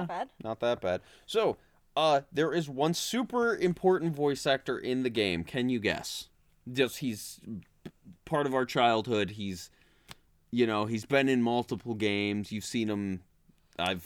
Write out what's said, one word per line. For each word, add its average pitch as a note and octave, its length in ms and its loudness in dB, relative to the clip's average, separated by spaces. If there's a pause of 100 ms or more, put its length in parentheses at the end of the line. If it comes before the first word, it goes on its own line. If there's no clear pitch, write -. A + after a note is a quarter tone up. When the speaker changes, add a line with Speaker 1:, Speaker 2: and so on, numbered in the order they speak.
Speaker 1:
that F3 80 -4
bad. F#3+ 200 -6 (140)
Speaker 2:
not A2+ 180 -6
that A#2+ 220 0
bad. F#2 180 0 (260)
So, G3+ 300 0 (400)
uh, D3+ 260 4 (100)
there D3 200 2
is D#3+ 160 -2
one C#3+ 260 0
super A#3 600 0
important F3 580 2
voice C#3+ 320 0
actor C3+ 320 0
in B2+ 240 -2
the B2+ 80 0
game. F#2+ 340 0
Can B2+ 260 -2
you B2 100 0
guess? - 480 -4 (420)
Just, B2+ 280 0
he's - 420 -8 (840)
part D3 220 0
of C3 80 -2
our C3 100 4
childhood. A2+ 680 2
He's, G2 380 -8 (800)
you A#2+ 160 4
know, G#2+ 200 2
he's A2 180 -4
been C#3 240 4
in B2+ 140 4
multiple A#2+ 520 0
games. G2+ 580 0
You've G#2 120 -8
seen A2+ 240 -2
him. G2+ 340 -4 (560)
I F#2 280 0